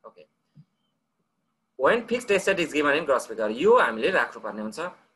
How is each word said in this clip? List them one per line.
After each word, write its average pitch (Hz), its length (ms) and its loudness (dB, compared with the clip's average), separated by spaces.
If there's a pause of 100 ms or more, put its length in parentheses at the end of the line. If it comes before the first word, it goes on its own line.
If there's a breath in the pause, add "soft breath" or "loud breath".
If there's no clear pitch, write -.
Okay, 107 200 -20 (1500)
when 190 300 2
fixed 240 240 -4
asset 190 260 2
is 143 140 -2
given 147 240 2
in 165 80 -2
gross 131 240 0
figure, 107 240 -4
यो 202 240 4
हामीले 131 400 2
राख्नुपर्ने 110 460 -4
हुन्छ 110 180 -10 (360)